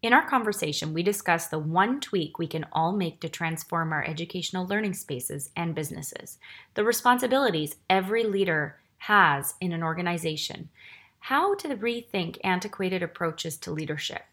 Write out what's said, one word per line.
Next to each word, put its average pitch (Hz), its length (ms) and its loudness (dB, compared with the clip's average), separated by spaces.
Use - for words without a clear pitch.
In 233 120 4
our 294 160 6
conversation, 190 640 0
we 170 100 0
discuss 180 440 0
the 156 120 -4
one 185 400 2
tweak 170 400 -4
we 165 80 -2
can 160 240 -4
all 165 220 2
make 180 260 -2
to 165 80 -8
transform 165 640 -2
our 151 140 0
educational 170 600 -4
learning 202 280 0
spaces 143 640 -8
and 170 180 -2
businesses, 156 640 -8
the 214 100 2
responsibilities 240 920 4
every 190 340 4
leader 185 540 0
has 160 600 6
in 180 140 0
an 165 100 -2
organization, 160 880 -2
how 339 360 2
to 302 200 -4
rethink 214 720 -2
antiquated 185 580 0
approaches 165 540 -4
to - 140 -10
leadership 156 500 -6